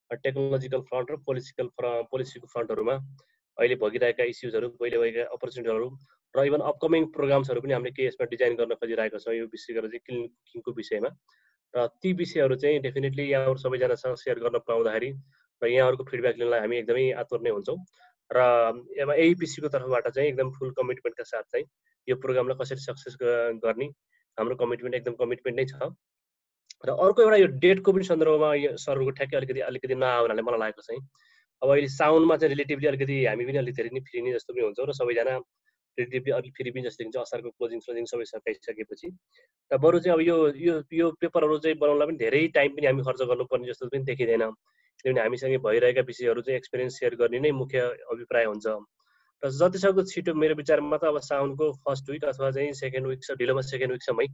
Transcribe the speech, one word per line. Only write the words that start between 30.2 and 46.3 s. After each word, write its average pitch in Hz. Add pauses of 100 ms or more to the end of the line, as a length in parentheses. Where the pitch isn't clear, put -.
मलाई 117
लागेको 110
चाहिँ 131 (540)
अब 131
अहिले 143
साउनमा 160
चाहिँ 156
relatively 139
अलिकति 135
हामी 113
पनि 135
अलिक 123
धेरै 117
नै 131
फ्री 123
नै 123
जस्तो 123
पनि 123
हुन्छौँ 110
र 143
सबैजना 123 (600)
relatively 127
अलिक 131
फ्री 127
पनि 127
जस्तो 120
देखिन्छ 110
असारको 120
closing 117
स्लोजिङ 117
सबै 117
सकाइसकेपछि। 107 (640)
र 135
बरु 165
चाहिँ 175
अब 160
यो, 160
यो, 160 (100)
यो 165
पेपरहरू 156
चाहिँ 156
बनाउनलाई 147
पनि 117
धेरै 131
time 143
पनि 147
हामी 135
खर्च 127
गर्नुपर्ने 123
जस्तो 123
पनि 135
देखिँदैन, 117 (520)
किनभने 127
हामीसँगै 127
भइरहेका 123
विषयहरू 120